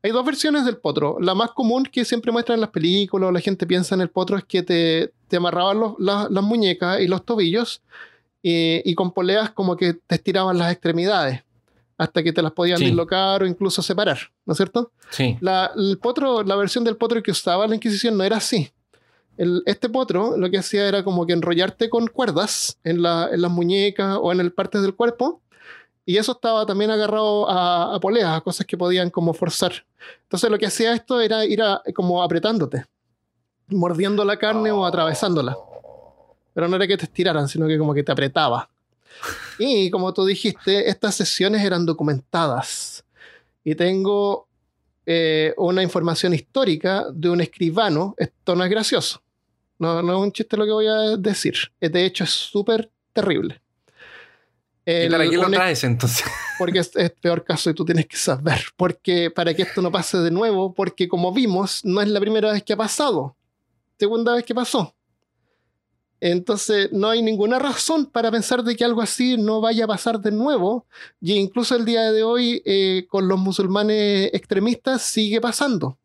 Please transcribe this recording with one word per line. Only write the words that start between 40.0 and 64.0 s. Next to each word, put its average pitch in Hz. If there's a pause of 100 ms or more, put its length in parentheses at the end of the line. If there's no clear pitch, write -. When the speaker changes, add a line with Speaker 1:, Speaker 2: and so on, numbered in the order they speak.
Speaker 1:
tú 190
dijiste, 196
estas 202
sesiones 202
eran 180
documentadas. 151 (580)
Y 151
tengo, 190 (580)
eh, 160
una 185
información 170
histórica 190
de 170
un 175
escribano. 175
Esto -
no 180
es 180
gracioso. 214 (560)
No, 170
no 175
es -
un 202
chiste 220
lo 208
que 208
voy 214
a 220
decir. 196 (260)
De 175
hecho, 185
es 156
súper 220 (240)
terrible. 190 (1300)
Speaker 2:
¿Y 170
Speaker 1:
El, 170
Speaker 2:
para 165
qué 165
lo 180
Speaker 1:
un 190
ex-, -
Speaker 2:
traes, 180
entonces? 120 (160)
Speaker 1:
<laughs> 831
porque 185
es, 170
es 170
peor 170
caso 165
y 156
tú 160
tienes 165
que -
saber. 143 (160)
Porque 175
para 170
que 175
esto 185
no 175
pase 185
de 170
nuevo, 190
porque 185
como 180
vimos, 196
no 196
es 208
la 208
primera 214
vez 202
que 220
ha 202
pasado. 208 (640)
Segunda 233